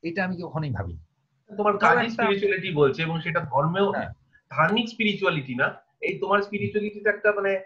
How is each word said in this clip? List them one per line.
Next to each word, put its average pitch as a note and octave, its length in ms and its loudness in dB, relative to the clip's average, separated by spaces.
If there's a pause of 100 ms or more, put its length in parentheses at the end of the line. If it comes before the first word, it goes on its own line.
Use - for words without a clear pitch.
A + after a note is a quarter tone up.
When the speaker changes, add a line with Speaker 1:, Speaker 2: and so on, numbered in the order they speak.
Speaker 1:
এটা E3+ 220 -2
আমি F3+ 180 -4
কখনোই D#3 260 -4
ভাবিনি। F2 300 -6 (580)
Speaker 2:
তোমার G#3 160 2
Speaker 1:
কোথাও A3 220 6
Speaker 2:
কাজই A#3 120 2
Speaker 1:
একটা - 160 -2
Speaker 2:
spirituality G3 500 0
বলছে D3 300 4
এবং E3 180 -2
সেটা E3+ 180 -2
ধর্মেও E3 520 0
Speaker 1:
হ্যাঁ। B2 180 -4 (420)
Speaker 2:
ধার্মিক G3 380 2
spirituality F3 680 -2
না, C#3 200 0 (260)
এই E3+ 180 -4
তোমার G3+ 220 2
spirituality G#3 580 -4
তো G#3 100 0
একটা G#3 220 2
মানে G3 340 0